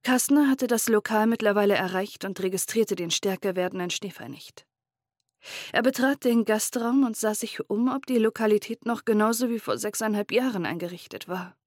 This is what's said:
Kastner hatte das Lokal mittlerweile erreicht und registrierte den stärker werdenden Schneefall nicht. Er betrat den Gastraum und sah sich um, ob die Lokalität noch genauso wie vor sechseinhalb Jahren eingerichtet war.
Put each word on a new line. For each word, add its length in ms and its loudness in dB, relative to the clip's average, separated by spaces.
Kastner 460 4
hatte 180 2
das 200 0
Lokal 400 2
mittlerweile 480 4
erreicht 500 -2
und 160 -6
registrierte 540 0
den 160 -6
stärker 440 -2
werdenden 340 -4
Schneefall 400 -10
nicht. 360 -18
Er 120 2
betrat 400 2
den 220 4
Gastraum 600 2
und 100 -4
sah 180 -2
sich 360 -8
um, 200 0
ob 160 -4
die 120 0
Lokalität 680 0
noch 200 -4
genauso 440 2
wie 100 -2
vor 180 -4
sechseinhalb 540 -4
Jahren 340 0
eingerichtet 600 -8
war. 280 -10